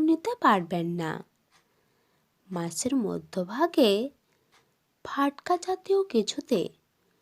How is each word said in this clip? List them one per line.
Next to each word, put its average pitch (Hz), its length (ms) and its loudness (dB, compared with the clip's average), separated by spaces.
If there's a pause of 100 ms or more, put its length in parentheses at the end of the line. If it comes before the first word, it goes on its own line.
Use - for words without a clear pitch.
নিতে 330 320 0
পারবেন 175 460 2 (140)
না। 160 120 -4 (1400)
মাসের 170 480 -4
মধ্যভাগে 202 960 0 (1120)
ফাটকা 277 520 -2
জাতীয় 370 480 -2
কিছুতে 226 560 0 (600)